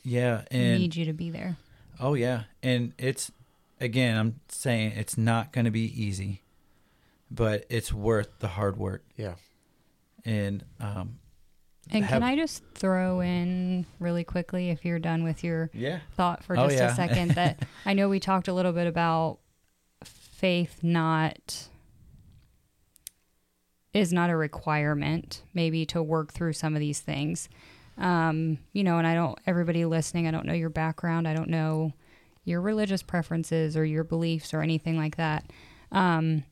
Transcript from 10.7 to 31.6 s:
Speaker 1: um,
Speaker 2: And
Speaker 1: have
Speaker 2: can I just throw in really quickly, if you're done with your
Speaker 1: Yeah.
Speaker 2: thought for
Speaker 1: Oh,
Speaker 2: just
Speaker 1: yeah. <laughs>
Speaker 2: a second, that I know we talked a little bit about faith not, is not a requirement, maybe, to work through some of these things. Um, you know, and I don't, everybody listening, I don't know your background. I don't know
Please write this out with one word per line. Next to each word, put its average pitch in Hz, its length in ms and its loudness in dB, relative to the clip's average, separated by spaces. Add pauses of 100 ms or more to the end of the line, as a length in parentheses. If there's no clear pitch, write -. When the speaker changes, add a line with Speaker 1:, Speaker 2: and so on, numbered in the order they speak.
Speaker 1:
um, 104 380 -8 (720)
Speaker 2:
And 214 140 2
Speaker 1:
have - 160 2
Speaker 2:
can - 20 2
I 254 140 2
just 311 260 -2 (120)
throw 185 460 0
in 180 640 0 (140)
really 175 240 -2
quickly, 180 460 -2
if 165 140 -4
you're 170 140 -2
done 165 260 0
with 160 200 -4
your 165 280 -2
Speaker 1:
Yeah. 139 280 -4 (140)
Speaker 2:
thought 175 300 0
for 180 140 -2
Speaker 1:
Oh, - 100 6
Speaker 2:
just 139 80 4
Speaker 1:
yeah. 120 160 4
<laughs> - 0 -
Speaker 2:
a - 20 -2
second, 175 380 2
that - 340 0 (200)
I 196 80 2
know 196 140 4
we 196 120 0
talked 190 280 0
a 190 40 0
little 180 200 2
bit 170 140 0
about 165 520 0 (680)
faith - 800 -2
not, 160 840 0 (2250)
is 190 180 2
not 175 180 4
a 170 60 2
requirement, 151 1040 -2 (120)
maybe, 165 320 0
to 170 160 -2
work 156 300 -2
through 165 220 -2
some 156 200 -2
of 151 60 0
these 147 200 -2
things. 151 480 -6 (500)
Um, 160 600 2 (140)
you 202 120 0
know, 170 140 4
and 165 80 4
I 165 80 4
don't, 165 320 0
everybody 170 380 2
listening, 165 420 0
I 160 40 0
don't 160 160 -2
know - 80 0
your 165 160 -2
background. 165 580 0
I 156 60 0
don't 160 160 -2
know 156 420 0 (520)